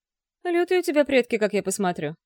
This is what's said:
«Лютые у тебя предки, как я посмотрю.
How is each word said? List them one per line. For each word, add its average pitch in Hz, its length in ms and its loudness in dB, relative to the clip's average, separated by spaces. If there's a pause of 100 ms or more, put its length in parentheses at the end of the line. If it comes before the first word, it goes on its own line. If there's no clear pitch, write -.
(440)
«Лютые 349 380 0
у - 20 0
тебя 294 220 2
предки, 247 320 0
как 202 160 0
я 196 100 -2
посмотрю. 175 520 -4 (100)